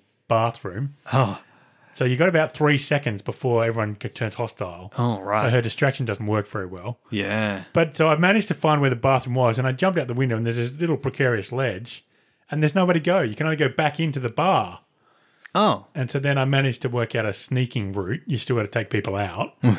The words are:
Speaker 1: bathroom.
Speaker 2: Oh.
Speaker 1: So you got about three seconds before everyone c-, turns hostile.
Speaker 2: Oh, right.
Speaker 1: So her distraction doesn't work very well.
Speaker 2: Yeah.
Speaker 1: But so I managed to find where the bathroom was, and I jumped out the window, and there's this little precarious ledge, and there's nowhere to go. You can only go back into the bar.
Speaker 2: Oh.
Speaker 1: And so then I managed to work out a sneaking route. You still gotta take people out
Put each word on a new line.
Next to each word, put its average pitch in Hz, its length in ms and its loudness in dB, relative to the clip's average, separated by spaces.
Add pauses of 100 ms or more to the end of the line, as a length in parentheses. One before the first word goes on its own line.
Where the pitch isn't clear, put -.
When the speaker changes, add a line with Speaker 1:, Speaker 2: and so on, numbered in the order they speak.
(280)
Speaker 1:
bathroom. 117 680 -2 (180)
Speaker 2:
Oh. 123 280 2 (520)
Speaker 1:
So 131 120 0
you 127 100 2
got 170 140 4
about 156 240 2
three 147 240 2
seconds 135 460 -2
before 117 420 0
everyone 110 340 -2
c-, 107 100 -8
turns - 260 -6
hostile. 92 640 -8
Speaker 2:
Oh, 120 200 2
right. 104 260 0
Speaker 1:
So 117 40 2
her 120 140 4
distraction 131 420 -2
doesn't 107 220 -4
work 107 200 0
very 95 200 -6
well. 95 320 -10 (100)
Speaker 2:
Yeah. 101 540 -2 (100)
Speaker 1:
But 160 240 2
so 160 100 4
I 156 100 4
managed 202 320 2
to - 40 0
find 151 280 2
where 135 100 4
the 123 40 0
bathroom 127 380 0
was, 123 240 2
and 127 100 0
I 127 40 0
jumped 180 260 0
out 131 100 -2
the 123 60 -4
window, 123 240 0
and 117 80 -2
there's 117 120 -2
this 120 160 -2
little 160 240 -2
precarious 123 540 -2
ledge, 120 540 -6 (460)
and 151 100 -2
there's 151 140 2
nowhere 180 180 4
to 165 60 2
go. 175 220 2
You 110 140 -2
can 151 120 -2
only 156 100 0
go 143 120 4
back 160 300 -2
into 147 200 0
the 120 100 -2
bar. 117 520 0 (720)
Speaker 2:
Oh. 160 400 2
Speaker 1:
And 131 160 -2
so 139 80 -2
then 139 180 0
I 131 80 2
managed 135 380 2
to 127 60 0
work 120 260 -2
out 110 100 0
a 101 80 -2
sneaking 123 600 -2
route. 101 340 -4
You 143 100 -2
still 123 200 -2
gotta 110 100 0
take - 240 -4
people 98 240 -2
out 98 400 -4 (240)